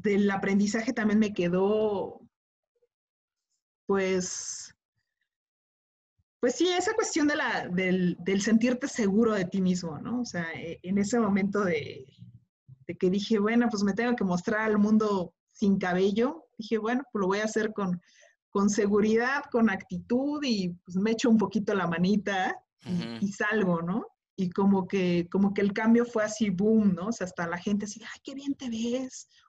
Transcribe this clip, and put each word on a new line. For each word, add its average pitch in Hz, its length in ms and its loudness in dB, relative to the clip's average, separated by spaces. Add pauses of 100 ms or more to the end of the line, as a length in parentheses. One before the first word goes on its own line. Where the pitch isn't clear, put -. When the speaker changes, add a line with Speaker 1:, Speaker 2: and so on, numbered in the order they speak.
Speaker 1:
del 202 280 2
aprendizaje 202 640 0
también 214 260 2
me 208 140 2
quedó, 196 840 0 (1700)
pues, 190 880 -4 (1700)
pues 262 160 0
sí, 349 140 2
esa 359 240 0
cuestión 330 340 0
de 294 80 2
la, 220 320 -4
del, 180 520 2
del 202 220 0
sentirte 240 460 2
seguro 214 460 2
de 185 120 -2
ti 190 160 -2
mismo, 175 380 -2
¿no? 247 220 -6
O 233 40 -4
sea, 170 280 -6
e-, 160 300 -12
en 190 140 -2
ese 202 220 0
momento 202 460 0
de, - 400 -4 (840)
de 180 100 -10
que 185 120 2
dije, 202 300 0
"Bueno, 233 300 2
pues 202 140 -2
me 196 100 2
tengo 240 220 0
que 226 80 -4
mostrar 190 380 0
al 214 160 0
mundo 208 560 2 (180)
sin 196 260 2
cabello", 196 680 0 (120)
dije, 220 200 -4
"Bueno, 240 340 -2
pues 208 100 -4
lo 185 60 0
voy 196 120 0
a 214 60 -2
hacer 214 280 -2
con, 180 280 -4 (500)
con 202 180 2
seguridad, 220 840 2
con 226 180 4
actitud 247 760 -4
y, 202 260 -2 (160)
pues, 180 120 -12
me 214 140 2
echo 233 180 0
un 220 80 6
poquito 208 360 0
la 180 140 0
manita 196 680 0 (300)
y, 180 280 -4
Speaker 2:
Ujú. - 60 -12
Speaker 1:
y 202 140 -2
salgo", 202 480 0
¿no? 202 240 -4 (320)
Y 185 140 -2
como 196 360 2
que, 180 420 0
como 196 240 2
que 208 80 -2
el 196 120 2
cambio 226 320 4
fue 220 180 -2
así, 214 260 -2
boom, 202 460 4
¿no? 180 120 -6
O 233 40 -4
sea, 196 160 -4
hasta 170 200 -6
la 170 100 -4
gente 208 280 -4
así, - 180 -12
"Ay, - 200 -16
qué 277 120 -12
bien 277 200 -6
te 262 140 -8
ves. 240 580 -6 (220)